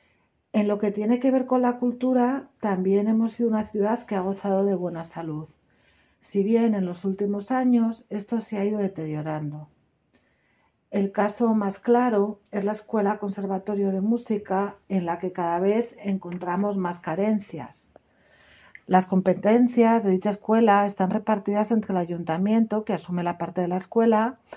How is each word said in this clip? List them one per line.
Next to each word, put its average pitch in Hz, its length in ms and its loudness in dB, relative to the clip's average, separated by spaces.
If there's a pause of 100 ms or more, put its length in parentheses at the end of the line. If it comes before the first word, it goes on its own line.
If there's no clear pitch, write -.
(520)
En 208 160 2
lo 208 100 0
que 208 140 0
tiene 214 280 0
que 262 120 2
ver 254 140 2
con 254 160 2
la 240 160 2
cultura, 247 720 0 (100)
también 196 480 0
hemos 220 240 2
sido 233 160 0
una 214 180 0
ciudad 214 400 -2
que 214 100 -4
ha 190 40 0
gozado 196 460 0
de 196 100 2
buena 170 300 -6
salud, 156 420 -8 (720)
si 196 240 0
bien 226 320 4
en 190 100 0
los 175 200 -6
últimos 202 460 -2
años 240 580 2
esto 214 320 -4
se 220 160 -8
ha 196 80 0
ido 214 140 -2
deteriorando. 151 880 -6 (1200)
El 196 220 -2
caso 220 400 0
más 202 260 -2
claro 233 640 2 (100)
es 196 140 -4
la 214 80 -2
Escuela 208 460 -2
Conservatorio 196 720 -4
de 190 100 -2
Música, 202 760 -2 (140)
en 185 160 0
la 170 120 -2
que 180 140 -6
cada 170 300 -2
vez 214 380 0
encontramos 185 760 -4
más 175 240 -4
carencias. 185 880 -4 (960)
Las 185 200 4
competencias 226 1000 2
de 196 60 0
dicha 185 220 0
escuela 208 540 4
están 190 260 -2
repartidas 208 600 0
entre 208 220 0
el 185 60 2
ayuntamiento, 180 840 0
que 214 100 -4
asume 175 300 -4
la 175 140 -2
parte 170 240 -4
de 180 80 0
la 180 80 -2
escuela, 226 600 2 (180)